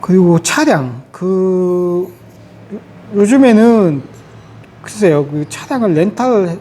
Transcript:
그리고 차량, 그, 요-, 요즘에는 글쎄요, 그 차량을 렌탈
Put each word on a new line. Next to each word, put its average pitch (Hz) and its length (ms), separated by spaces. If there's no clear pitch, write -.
그리고 180 380
차량, 151 640
그, 185 960
요-, - 480
요즘에는 220 800
글쎄요, 160 460
그 147 220
차량을 226 460
렌탈 202 680